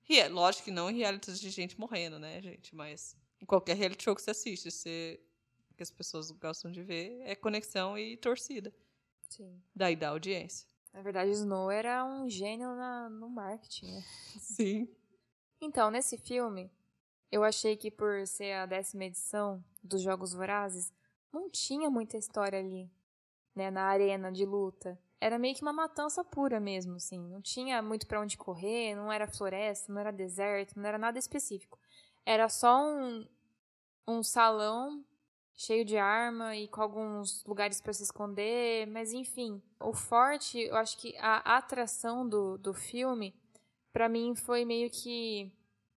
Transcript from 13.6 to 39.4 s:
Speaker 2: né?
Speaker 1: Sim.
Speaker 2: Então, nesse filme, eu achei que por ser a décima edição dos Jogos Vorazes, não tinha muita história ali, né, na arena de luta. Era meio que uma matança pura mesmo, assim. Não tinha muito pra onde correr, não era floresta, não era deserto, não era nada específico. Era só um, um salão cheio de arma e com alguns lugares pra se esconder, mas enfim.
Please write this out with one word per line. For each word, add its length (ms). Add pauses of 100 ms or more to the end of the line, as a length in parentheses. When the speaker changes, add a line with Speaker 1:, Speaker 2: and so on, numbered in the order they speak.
Speaker 2:
né? 120 (340)
Speaker 1:
Sim. 500 (720)
Speaker 2:
Então, 300
nesse 260
filme, 540 (600)
eu 140
achei 320
que 140
por 360
ser 260
a 120
décima 400
edição 580 (200)
dos 180
Jogos 320
Vorazes, 600 (380)
não 200
tinha 400
muita 260
história 420
ali, 320 (640)
né, 160
na 120
arena 500
de 140
luta. 520 (220)
Era 180
meio 160
que 80
uma 100
matança 520
pura 340
mesmo, 380
assim. 240
Não 200
tinha 400
muito 260
pra 140
onde 160
correr, 580
não 180
era 160
floresta, 640
não 80
era 100
deserto, 640
não 120
era 100
nada 200
específico. 600 (460)
Era 240
só 340
um, 440 (800)
um 140
salão 800 (520)
cheio 280
de 120
arma 580
e 140
com 140
alguns 640
lugares 360
pra 120
se 100
esconder, 840
mas 260
enfim. 500 (180)